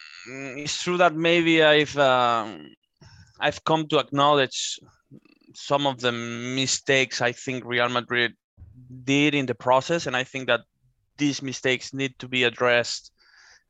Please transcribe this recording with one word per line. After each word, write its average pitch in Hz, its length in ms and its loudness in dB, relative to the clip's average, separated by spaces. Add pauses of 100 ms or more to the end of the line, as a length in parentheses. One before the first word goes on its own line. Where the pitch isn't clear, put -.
(580)
it's 147 240 -8
true 180 140 -2
that 175 180 4
maybe 165 480 4
I've, 151 360 4
um, 117 720 2 (680)
I've 147 260 -2
come 160 240 0
to 156 100 0
acknowledge 143 800 0 (760)
some 143 320 -2
of 127 140 -2
the 123 100 0
mistakes 123 1080 -2
I 123 120 0
think 127 320 -8
Real 120 240 0
Madrid 120 440 -2 (720)
did 143 300 2
in 139 120 -2
the 120 80 -4
process, 135 520 0
and 127 100 -4
I 127 80 -2
think 131 240 -10
that 117 120 0 (560)
these 143 260 -2
mistakes 127 520 -4
need 135 240 -6
to 127 80 -12
be 127 160 0
addressed 120 720 0 (580)